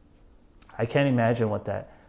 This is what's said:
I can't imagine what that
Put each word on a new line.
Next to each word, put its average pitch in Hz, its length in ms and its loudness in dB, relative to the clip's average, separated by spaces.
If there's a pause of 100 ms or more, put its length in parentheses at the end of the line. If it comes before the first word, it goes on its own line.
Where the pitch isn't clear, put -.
(760)
I 110 80 -2
can't 143 240 2
imagine 117 400 2
what 104 160 -4
that 98 280 -8 (160)